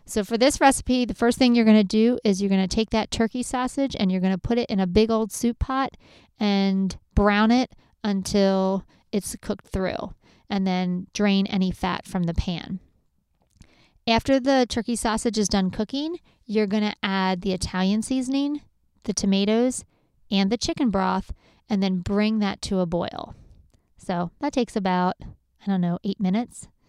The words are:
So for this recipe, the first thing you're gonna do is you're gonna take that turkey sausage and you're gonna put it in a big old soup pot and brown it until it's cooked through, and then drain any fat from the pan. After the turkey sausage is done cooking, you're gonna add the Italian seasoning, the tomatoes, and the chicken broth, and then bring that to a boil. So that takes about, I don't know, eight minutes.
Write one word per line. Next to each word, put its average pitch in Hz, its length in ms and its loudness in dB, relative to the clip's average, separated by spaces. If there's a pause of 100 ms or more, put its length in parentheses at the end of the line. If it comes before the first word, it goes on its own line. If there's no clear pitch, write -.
So - 180 -4
for 226 140 -4
this 247 240 2
recipe, 254 420 4
the 214 120 -4
first 240 240 0
thing 240 160 4
you're 233 100 4
gonna 220 180 8
do 220 400 2
is 196 160 0
you're 202 100 -2
gonna 190 180 2
take 220 240 -2
that 220 180 -2
turkey 233 320 -2
sausage 254 560 -4
and 185 140 0
you're 185 100 0
gonna 190 160 2
put 233 220 -2
it - 100 -4
in 196 100 0
a 190 60 2
big 214 240 4
old 220 220 -2
soup - 260 -2
pot - 400 -4 (420)
and 196 560 0 (200)
brown 208 340 4
it 247 220 2 (320)
until 190 840 2 (260)
it's - 300 -4
cooked - 240 -8
through, - 480 -6 (340)
and 190 200 0
then 180 460 -2
drain 196 340 2
any 185 240 0
fat - 340 -4
from 180 180 -4
the 170 120 -2
pan. 180 440 -6 (1300)
After 233 320 2
the 262 300 2
turkey 233 300 -4
sausage 220 400 -2
is 208 100 0
done 185 240 0
cooking, 285 480 -6 (260)
you're 214 220 0
gonna 208 340 -2
add 190 400 -2
the 190 120 -4
Italian 190 480 -2
seasoning, 269 600 -4 (440)
the 208 80 -4
tomatoes, 208 720 0 (440)
and 196 220 2
the 240 60 0
chicken 302 320 -2
broth, 190 420 -2 (380)
and 196 120 0
then 190 180 0
bring 214 400 0
that 202 240 -2
to 190 160 0
a 180 60 2
boil. - 480 -6 (640)
So 175 340 -4 (100)
that 294 100 -2
takes 240 240 -2
about, 185 460 0
I - 440 -20
don't 190 160 0
know, 175 220 0
eight 190 160 -6
minutes. 208 480 -4 (220)